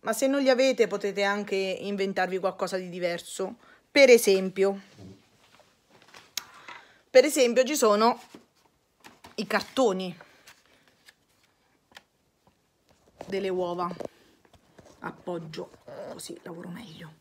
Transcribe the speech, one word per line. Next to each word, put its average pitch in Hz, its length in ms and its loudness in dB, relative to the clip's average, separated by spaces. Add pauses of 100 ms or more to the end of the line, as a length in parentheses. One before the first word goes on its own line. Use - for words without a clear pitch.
ma 220 120 -4
se 269 140 -2
non 277 160 2
li 262 80 4
avete 254 380 4
potete 202 340 -4
anche 202 320 -2
inventarvi 190 840 -4
qualcosa 185 380 -4
di 185 120 -8
diverso. 175 680 -6 (340)
Per 277 220 8
esempio, 196 720 4 (2250)
per 254 160 8
esempio 262 380 2
ci 277 140 0
sono 220 440 2 (1160)
i 214 100 -6
cartoni 190 720 -2 (3000)
delle 196 220 -6
uova. 180 460 -4 (1080)
Appoggio, 165 680 -12 (400)
così - 320 -16
lavoro 175 280 -16
meglio. 165 500 -18